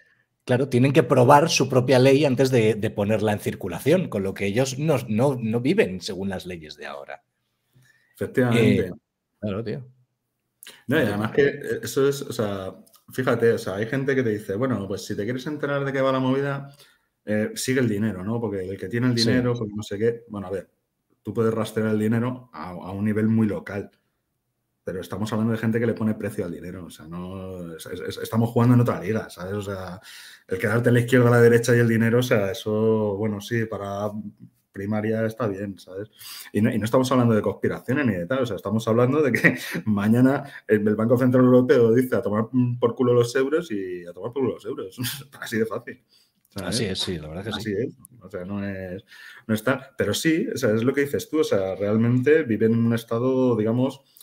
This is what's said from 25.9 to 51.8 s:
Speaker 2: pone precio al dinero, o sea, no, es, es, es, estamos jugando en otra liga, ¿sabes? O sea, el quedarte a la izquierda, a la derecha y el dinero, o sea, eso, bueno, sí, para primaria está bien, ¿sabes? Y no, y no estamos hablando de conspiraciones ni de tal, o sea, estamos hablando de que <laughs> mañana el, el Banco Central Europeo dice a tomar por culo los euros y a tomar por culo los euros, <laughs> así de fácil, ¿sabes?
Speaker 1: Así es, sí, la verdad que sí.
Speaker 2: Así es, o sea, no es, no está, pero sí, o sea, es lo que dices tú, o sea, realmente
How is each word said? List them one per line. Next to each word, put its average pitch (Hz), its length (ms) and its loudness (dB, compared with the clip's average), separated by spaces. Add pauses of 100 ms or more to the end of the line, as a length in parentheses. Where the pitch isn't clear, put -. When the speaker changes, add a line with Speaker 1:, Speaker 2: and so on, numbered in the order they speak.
Speaker 2:
pone 110 200 0
precio 101 320 -6
al 87 60 -8
dinero, 87 340 -12
o - 40 -18
sea, - 160 -20
no, 90 720 -12
es, - 100 -16
es, - 140 -10
es, - 180 -8
estamos 117 320 0
jugando 120 240 6
en 120 80 8
otra 104 180 0
liga, 104 300 -4
¿sabes? 90 240 -10
O 104 80 -4
sea, 92 380 -10 (460)
el - 120 -4
quedarte 117 300 2
a 117 40 6
la 120 80 6
izquierda, 123 280 6
a 120 40 6
la 120 100 6
derecha 117 340 6
y 120 40 6
el 117 80 4
dinero, 113 320 4
o - 20 2
sea, 107 280 0
eso, 107 640 0
bueno, 104 260 -4
sí, 113 240 -4
para 101 440 -6 (640)
primaria 107 540 -2
está 110 220 -4
bien, 98 300 -6
¿sabes? 95 300 -12 (440)
Y 107 100 2
no, 110 100 4
y 113 60 -2
no 104 60 -2
estamos 127 280 2
hablando 120 220 4
de 104 80 2
conspiraciones 107 640 -2
ni 104 80 0
de 87 120 -6
tal, 104 180 -2
o - 20 -2
sea, 101 100 -6
estamos 104 320 -4
hablando 123 340 2
de 131 100 2
que 127 260 2 (140)
<laughs> - 120 -8
mañana 117 600 2 (220)
el, 104 200 2
el 107 100 2
Banco 117 220 2
Central 127 260 4
Europeo 127 480 6
dice 127 240 2
a 98 60 0
tomar 107 240 -2 (340)
por 156 140 2
culo 123 180 2
los 117 240 2
euros 143 340 -2
y 90 360 -8
a 87 60 -14
tomar 95 200 -12
por 135 100 -4
culo 107 120 0
los 80 100 -16
euros, 101 320 -10
<laughs> 131 440 -10
así - 180 -4
de 110 80 2
fácil, 117 360 -10 (460)
¿sabes? 92 280 -10
Speaker 1:
Así 113 100 -2
es, 95 140 -6
sí, 90 180 -6
la 76 100 -14
verdad 85 160 -10
que 110 80 -8
sí. 107 60 -6
Speaker 2:
Así 107 140 -6
es, 104 240 -4 (260)
o 92 80 -20
sea, 90 160 -12
no 101 200 -6
es, 95 380 -10 (420)
no 110 80 0
está, 131 440 -2
pero 101 160 0
sí, 165 400 0
o - 20 -6
sea, 123 140 0
es 113 140 2
lo 135 100 2
que 143 80 2
dices 123 260 -4
tú, 156 120 0
o 151 40 0
sea, 95 300 0
realmente 120 720 2